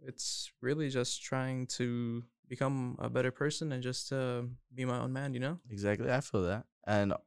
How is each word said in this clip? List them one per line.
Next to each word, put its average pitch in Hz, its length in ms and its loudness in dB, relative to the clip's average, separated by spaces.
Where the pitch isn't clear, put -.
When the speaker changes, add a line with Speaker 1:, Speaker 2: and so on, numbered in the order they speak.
Speaker 1:
it's - 500 -6
really 147 260 0
just 127 340 0
trying 131 440 -2
to 120 460 0
become 131 500 0
a 117 120 -2
better 127 200 2
person 151 420 -2
and 127 100 -2
just 127 260 -4
to 123 400 0
be 127 140 -2
my 123 140 0
own 127 120 0
man, 135 220 -2
you 123 60 -2
know? 151 180 -2
Speaker 2:
Exactly, 104 420 2
I 127 120 6
feel 95 220 2
that. 98 200 0
And 101 260 4